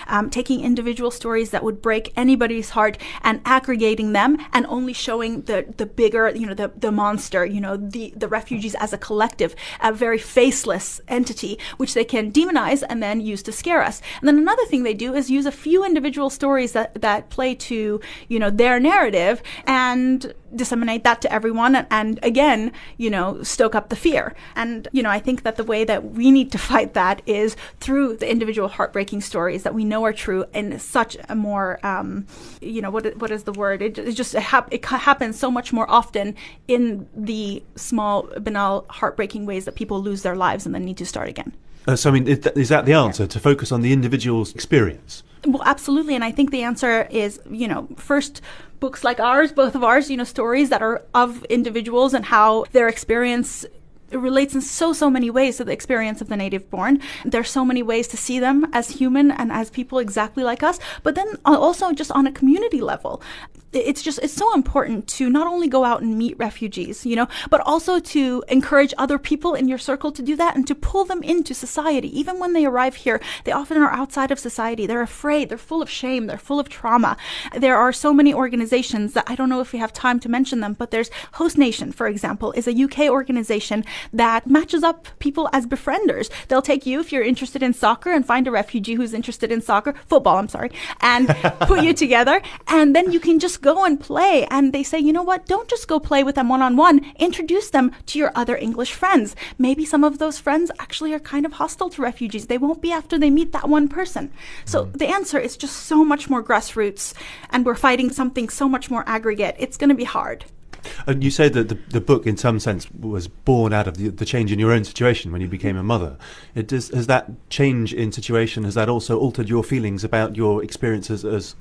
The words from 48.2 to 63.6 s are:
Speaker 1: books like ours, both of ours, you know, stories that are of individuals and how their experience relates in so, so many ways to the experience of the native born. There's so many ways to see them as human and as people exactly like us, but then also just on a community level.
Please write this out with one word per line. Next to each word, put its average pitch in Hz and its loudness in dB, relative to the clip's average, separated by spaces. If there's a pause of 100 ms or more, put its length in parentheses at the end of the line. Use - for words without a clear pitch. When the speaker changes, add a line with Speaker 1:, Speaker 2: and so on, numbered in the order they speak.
Speaker 1:
books 262 -6
like 240 0
ours, 269 4
both 269 2
of 247 0
ours, 269 4
you 269 -4
know, 240 -4
stories 247 0
that 233 2
are 220 -2 (100)
of 240 2
individuals 233 0
and 233 0
how 220 4
their 240 6
experience 240 -2 (460)
relates 262 2
in 269 0
so, 330 0
so 302 4
many 247 2
ways 254 2
to 247 -6
the - -4
experience 220 -4
of 208 -10
the 214 -4
native 190 -6
born. 220 2 (240)
There's 233 -2
so 269 0
many 254 2
ways 233 0
to 226 -10
see 254 -4
them 277 4
as 240 0
human 269 4
and 233 -2
as 220 -4
people 254 -4
exactly 214 -4
like 247 -2
us, 359 2 (240)
but 302 0
then 403 -4
also 302 4
just - -6
on 269 4
a 269 0
community 302 4
level. - -6 (520)